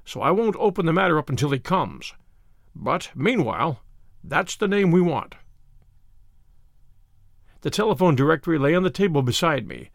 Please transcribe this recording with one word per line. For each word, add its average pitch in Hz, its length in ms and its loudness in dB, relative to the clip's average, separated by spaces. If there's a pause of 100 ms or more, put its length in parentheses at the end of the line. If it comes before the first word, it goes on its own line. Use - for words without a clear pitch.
so - 200 -10
I 135 80 4
won't 214 280 2
open 196 280 0
the 160 80 2
matter 180 240 2
up 147 100 -4
until 139 220 -2
he 139 80 0
comes. 120 560 -4 (600)
But, 151 400 -4
meanwhile, 135 680 -2 (420)
that's 156 320 -2
the 208 100 -2
name 196 240 2
we 180 120 6
want." 151 320 -4 (2250)
The 147 100 -4
telephone 180 440 2
directory 156 440 2
lay 143 160 4
on 185 80 2
the 185 60 2
table 175 320 0
beside 131 480 0
me, 62 260 -16